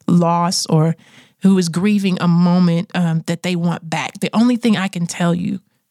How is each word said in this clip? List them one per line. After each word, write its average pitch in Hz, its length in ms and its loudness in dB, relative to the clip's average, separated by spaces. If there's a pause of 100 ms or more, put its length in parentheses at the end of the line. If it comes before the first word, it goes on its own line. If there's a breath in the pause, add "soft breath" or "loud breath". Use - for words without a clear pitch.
loss 170 600 0
or 160 300 2 (460 loud breath)
who 190 160 4
is 175 100 0
grieving 190 520 0
a 175 60 0
moment, 175 680 2
um, 165 320 0
that 170 160 -6
they 180 140 -4
want 170 320 -4
back, 156 320 -6
the 160 120 -4
only 240 240 2
thing 233 200 0
I 190 120 -2
can 170 180 -6
tell 175 280 -2
you 180 260 -6 (300)